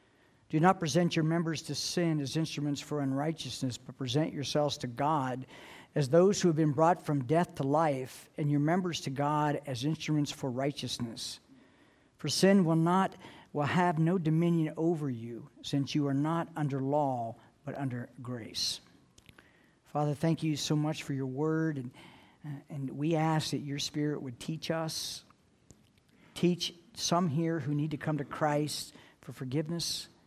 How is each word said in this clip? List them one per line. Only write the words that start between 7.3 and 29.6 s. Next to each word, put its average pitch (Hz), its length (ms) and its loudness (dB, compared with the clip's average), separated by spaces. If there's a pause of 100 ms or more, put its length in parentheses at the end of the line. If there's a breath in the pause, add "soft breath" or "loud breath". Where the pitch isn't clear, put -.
to 139 80 -4
life, 139 720 0
and 147 140 0
your 143 80 4
members 170 420 0
to - 80 -4
God 147 560 0
as 127 200 -4
instruments 151 460 0
for 135 200 -4
righteousness. 123 880 -6 (800 loud breath)
For - 100 -6
sin 185 380 6
will 160 100 4
not, 180 400 4 (380 loud breath)
will 147 100 0
have 160 360 2
no 165 180 4
dominion 165 580 2
over 160 340 0
you, 117 380 -8 (140)
since 139 340 -2
you 147 120 2
are 135 60 0
not 160 440 0
under 139 240 -2
law, 135 560 -2 (260 loud breath)
but 139 140 -8
under 123 320 -6 (120)
grace." 120 600 -8 (1040 soft breath)
Father, 147 280 0
thank 160 300 0
you 151 140 0
so - 180 0
much 151 280 -2
for 147 100 -6
your 135 120 -4
word, 156 520 0
and, 127 140 -8 (540 loud breath)
uh, 151 40 -10 (200)
and 139 280 -6
we 156 180 0
ask 156 360 2
that 139 80 -2
your 143 180 -6
Spirit 147 440 -2
would 123 180 -10
teach 160 320 -6
us, 160 520 -4 (1120 soft breath)
teach 175 400 0 (220)
some 180 320 0
here 165 320 0
who 147 160 -2
need 151 160 -2
to 147 60 -4
come 151 200 -2
to 143 60 -4
Christ 147 680 -2 (260 loud breath)
for - 140 -16
forgiveness. 151 720 -4 (200)